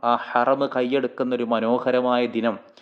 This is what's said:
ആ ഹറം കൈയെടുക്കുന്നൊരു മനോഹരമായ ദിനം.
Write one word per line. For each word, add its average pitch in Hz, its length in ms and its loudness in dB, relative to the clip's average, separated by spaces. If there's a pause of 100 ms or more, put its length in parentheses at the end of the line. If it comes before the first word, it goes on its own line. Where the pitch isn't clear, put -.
ആ 120 100 2 (160)
ഹറം 131 340 2 (120)
കൈയെടുക്കുന്നൊരു 127 800 -2
മനോഹരമായ 123 720 2
ദിനം. 110 320 -2 (240)